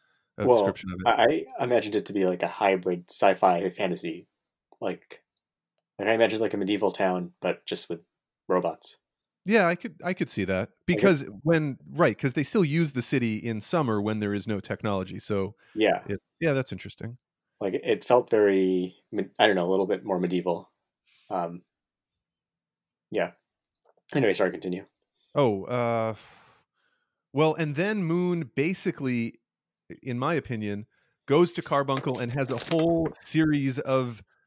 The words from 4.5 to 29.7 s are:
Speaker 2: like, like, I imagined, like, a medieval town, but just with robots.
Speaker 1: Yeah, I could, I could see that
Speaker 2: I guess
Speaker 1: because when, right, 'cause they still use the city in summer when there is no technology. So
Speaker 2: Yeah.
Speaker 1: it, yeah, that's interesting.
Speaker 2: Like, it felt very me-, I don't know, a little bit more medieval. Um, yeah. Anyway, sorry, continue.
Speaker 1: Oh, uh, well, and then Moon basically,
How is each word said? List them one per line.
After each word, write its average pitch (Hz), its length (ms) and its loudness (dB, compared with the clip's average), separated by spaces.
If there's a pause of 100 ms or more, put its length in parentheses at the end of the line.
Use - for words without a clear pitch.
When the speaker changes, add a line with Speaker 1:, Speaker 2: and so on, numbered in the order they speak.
Speaker 2:
like, - 420 -10 (760)
like, 101 100 0
I 113 60 4
imagined, 113 280 4
like, 104 120 0
a 104 40 -4
medieval 101 340 0
town, 90 480 -2
but - 260 -4
just - 240 -6
with 85 140 -10 (440)
robots. 87 520 -2 (460)
Speaker 1:
Yeah, 202 220 4
I 175 60 0
could, 175 280 -10
I 180 120 -4
could 147 160 -4
see 101 140 -4
that 92 260 -2 (220)
Speaker 2:
I 175 80 2
guess 196 100 6
Speaker 1:
because 143 120 2 (200)
when, 156 440 0
right, 139 320 2
'cause 135 140 -2
they 143 120 -2
still 208 200 2
use 151 280 2
the 127 100 -2
city 117 340 0
in 110 240 -4
summer 120 400 0
when 107 200 -2
there 104 120 0
is 101 140 -4
no 107 120 -4
technology. 95 600 -6
So 98 360 -4 (200)
Speaker 2:
Yeah. 104 320 2
Speaker 1:
it, 98 120 -6 (220)
yeah, 160 140 0
that's 135 180 -4
interesting. 107 460 -12 (420)
Speaker 2:
Like, 101 140 -4
it 120 300 -2
felt 123 260 2
very 95 640 4 (160)
me-, 101 260 -6
I 107 80 6
don't 104 100 4
know, 87 120 2
a - 20 -2
little 95 160 2
bit 92 180 -2
more 95 160 -2
medieval. 87 500 -2 (600)
Um, 170 340 -6 (1500)
yeah. 85 220 -2 (840)
Anyway, 117 200 2
sorry, 92 180 2
continue. 90 340 -8 (480)
Speaker 1:
Oh, 110 300 0
uh, 117 500 -2 (1160)
well, 151 220 2
and 151 220 -4
then 202 280 -2
Moon 175 500 -2
basically, 139 800 -2 (680)